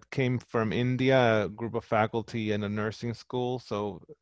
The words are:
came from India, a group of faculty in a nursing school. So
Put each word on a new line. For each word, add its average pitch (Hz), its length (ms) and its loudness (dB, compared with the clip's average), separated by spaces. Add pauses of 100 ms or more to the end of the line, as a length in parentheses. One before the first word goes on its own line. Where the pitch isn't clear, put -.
came 123 300 0
from 110 340 -2
India, 123 720 4
a 87 40 -4
group 107 260 -8
of 113 100 -6
faculty 110 680 0
in 104 120 -2
a 101 60 -2
nursing 107 440 -4
school. 123 460 -4
So 101 420 -6 (200)